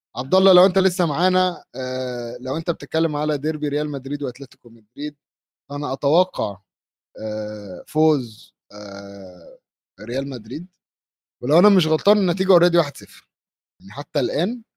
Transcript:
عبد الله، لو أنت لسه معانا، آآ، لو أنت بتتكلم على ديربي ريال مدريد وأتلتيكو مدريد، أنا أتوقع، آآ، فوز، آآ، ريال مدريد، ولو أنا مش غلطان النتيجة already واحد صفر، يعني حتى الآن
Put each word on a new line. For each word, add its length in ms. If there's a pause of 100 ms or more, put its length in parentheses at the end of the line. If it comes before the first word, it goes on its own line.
(160)
عبد 200
الله، 180
لو 120
أنت 120
لسه 280
معانا، 580 (120)
آآ، 680
لو 160
أنت 140
بتتكلم 440
على 220
ديربي 300
ريال 220
مدريد 340
وأتلتيكو 460
مدريد، 460 (560)
أنا 220
أتوقع، 680 (600)
آآ، 680
فوز، 680 (160)
آآ، 880 (420)
ريال 280
مدريد، 380 (760)
ولو 160
أنا 100
مش 180
غلطان 300
النتيجة 420
already 160
واحد 220
صفر، 320 (520)
يعني 100
حتى 280
الآن 440 (140)